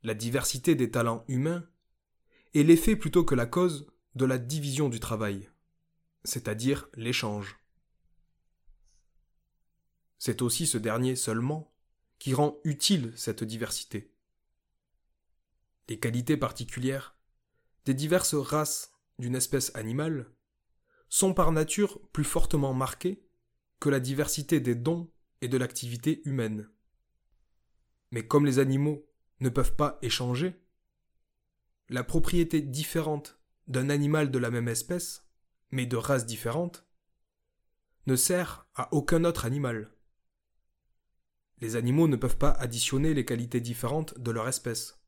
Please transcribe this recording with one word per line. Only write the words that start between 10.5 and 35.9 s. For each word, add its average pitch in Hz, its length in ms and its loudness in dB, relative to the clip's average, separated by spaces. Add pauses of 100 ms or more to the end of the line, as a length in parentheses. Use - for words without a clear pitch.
ce 127 140 0
dernier 120 360 0
seulement 123 560 -4 (460)
qui 135 160 -2
rend 147 300 0
utile 147 520 0
cette - 280 -6
diversité. 110 680 -8 (1800)
Les 113 120 -10
qualités 123 380 0
particulières 127 800 -6 (680)
des 135 80 2
diverses 156 420 0
races 147 580 -2 (260)
d'une 123 160 -4
espèce 127 400 -2
animale 127 560 -4 (760)
sont 190 240 2
par 165 180 6
nature 160 480 2 (120)
plus 151 120 0
fortement 139 500 4
marquées 131 500 -4 (560)
que 147 100 2
la 139 100 4
diversité 139 600 0
des 123 160 2
dons 165 360 -2 (300)
et 123 60 -4
de 127 100 0
l'activité 123 680 -4
humaine. 113 440 -4 (1400)
Mais 113 140 -6
comme 147 200 4
les 131 140 4
animaux 139 480 0 (340)
ne 131 80 0
peuvent - 260 2
pas 147 260 0
échanger, 127 540 -2 (1300)
la 123 140 -4
propriété 165 580 4
différente 147 800 -6 (280)
d'un 131 220 -2
animal 147 420 2
de 131 60 0
la 120 140 0
même 120 160 -2
espèce, - 600 -6 (440)
mais 131 140 -2
de 120 120 -2